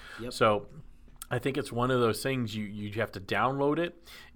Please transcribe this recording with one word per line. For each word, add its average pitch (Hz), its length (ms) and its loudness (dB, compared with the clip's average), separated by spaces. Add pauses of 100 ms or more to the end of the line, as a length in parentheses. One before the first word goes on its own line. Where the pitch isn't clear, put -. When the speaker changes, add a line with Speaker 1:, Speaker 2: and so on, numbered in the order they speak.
(180)
Speaker 1:
Yep. 120 140 -10
Speaker 2:
So 107 340 4 (640)
I 127 80 0
think 135 200 -2
it's - 120 -4
one 120 200 0
of 127 100 4
those 110 220 4
things 123 340 -2
you, 107 80 -4
you 104 260 -6 (100)
have 104 120 0
to 98 80 -8
download 135 580 2
it 175 240 -6 (340)